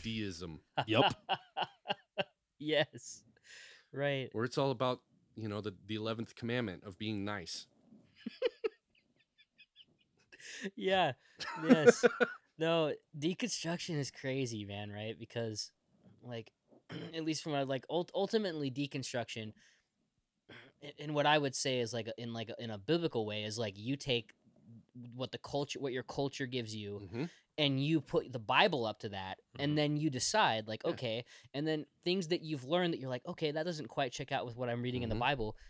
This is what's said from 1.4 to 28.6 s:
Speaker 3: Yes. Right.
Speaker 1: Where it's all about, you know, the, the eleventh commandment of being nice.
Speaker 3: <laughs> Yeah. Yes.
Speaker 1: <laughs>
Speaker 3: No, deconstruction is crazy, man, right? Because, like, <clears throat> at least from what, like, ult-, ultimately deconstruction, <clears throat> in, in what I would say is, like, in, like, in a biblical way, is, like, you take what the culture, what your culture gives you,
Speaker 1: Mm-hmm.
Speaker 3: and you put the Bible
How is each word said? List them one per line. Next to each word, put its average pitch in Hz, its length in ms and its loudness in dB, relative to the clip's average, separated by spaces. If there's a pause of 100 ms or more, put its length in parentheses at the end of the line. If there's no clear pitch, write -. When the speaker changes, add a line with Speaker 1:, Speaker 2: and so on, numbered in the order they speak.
Speaker 3:
Yes. 151 680 0 (680)
Right. 135 400 0
Speaker 1:
Where 110 120 0
it's 123 140 -2
all 139 120 4
about, 127 300 0 (360)
you 110 120 -6
know, 104 120 -2
the, 101 140 -6 (120)
the 107 100 -4
eleventh 110 400 -4
commandment 117 480 -2
of 98 140 -12
being 107 260 -2
nice. 101 420 -6 (600)
Speaker 3:
<laughs> - 2500 -10
Yeah. 190 360 4 (420)
Yes. 165 500 8 (160)
Speaker 1:
<laughs> 240 40 6 (340)
Speaker 3:
No, 160 340 4 (260)
deconstruction 170 800 -2
is 135 140 0
crazy, 131 540 -4
man, 101 280 -6
right? 107 260 -6
Because, 113 540 -6 (500)
like, 117 300 -10 (380)
<clears throat> 165 240 -10
at 160 100 -4
least 156 180 -2
from 160 100 -2
what, 139 140 2
like, 135 240 -2
ult-, 165 240 0
ultimately 180 560 0
deconstruction, 120 840 -4 (960)
<clears throat> - 320 -20
in, 147 160 -12
in 151 160 -6
what 147 120 4
I 151 120 8
would 139 180 2
say 127 240 2
is, 113 120 0
like, 113 160 -4 (100)
in, 117 140 -6
like, 113 260 -6
in 117 120 -6
a 104 80 -6
biblical 139 480 0
way, 104 180 -2
is, 110 140 -4
like, 104 200 -2
you 120 180 -2
take 123 380 -2 (800)
what 127 180 -6
the 120 60 -8
culture, - 420 -4
what 131 120 -2
your 127 120 -2
culture 139 420 -2
gives 120 300 -4
you, 101 260 -6
Speaker 1:
Mm-hmm. 110 220 -4 (340)
Speaker 3:
and 139 260 4
you 156 160 4
put 131 320 -2
the 123 60 -4
Bible 127 480 4